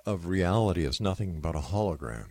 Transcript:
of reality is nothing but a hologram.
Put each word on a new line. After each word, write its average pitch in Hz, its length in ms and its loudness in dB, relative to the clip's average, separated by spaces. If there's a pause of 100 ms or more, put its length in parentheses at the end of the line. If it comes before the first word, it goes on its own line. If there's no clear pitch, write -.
of 90 200 -2
reality 92 580 4
is 71 160 -2
nothing 92 400 -2
but 80 160 -2
a 76 40 -2
hologram. 78 720 -2